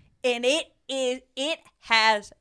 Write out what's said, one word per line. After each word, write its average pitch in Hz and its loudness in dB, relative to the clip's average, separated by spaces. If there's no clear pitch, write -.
And 240 -2
it 285 0
is, 262 -2
it 302 -4
has 220 2